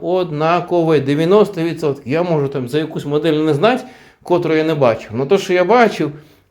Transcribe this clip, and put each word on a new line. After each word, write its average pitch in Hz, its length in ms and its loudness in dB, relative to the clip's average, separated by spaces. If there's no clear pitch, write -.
однакове, 165 1000 0
дев'яносто 165 640 2
відсотків. 147 520 -4
Я 165 100 0
можу 156 240 0
там 135 220 -6
за 147 80 -2
якусь 151 280 -6
модель 151 280 0
не 151 200 2
знати, 220 300 0
котру 170 320 0
я 156 80 2
не 160 120 0
бачив. 123 380 0
Ну 127 120 -4
то, 196 120 2
що 190 160 -2
я 180 100 4
бачив, 208 480 2